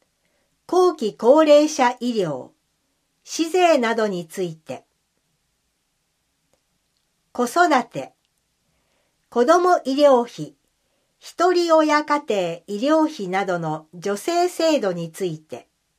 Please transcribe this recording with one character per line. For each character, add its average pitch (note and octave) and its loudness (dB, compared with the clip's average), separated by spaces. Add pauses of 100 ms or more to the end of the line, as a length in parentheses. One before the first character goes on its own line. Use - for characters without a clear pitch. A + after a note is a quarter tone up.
(640)
後 F4+ 2
期 G#3+ -6
高 D4 4
齢 D4+ 6
者 B3+ -2
医 A#3 -4
療、 C#3+ -6 (840)
市 E4 -4
税 E4+ 4
な A3+ -2
ど A3 -2
に F3 -8
つ - -10
い E3 -8
て。 - -16 (2500)
子 B3 -4
育 D4+ 2
て、 - -14 (1160)
子 A#3+ 0
ど E4 4
も F4+ 2
医 C4 -4
療 C4+ 4
費、 - -14 (640)
ひ - -20
と F4+ 2
り F4 0
親 D4+ 2
家 D4 -2
庭 A3+ -4 (260)
医 G3+ -8
療 D#4 2
費 G#3+ -6
な F#3+ -4
ど F3 -4
の D#3 -8
助 G3 -6
成 F4 -2
制 D#4+ -2
度 G3 -2
に E3+ -10
つ G3 -6
い D#3 -8
て。 - -20 (300)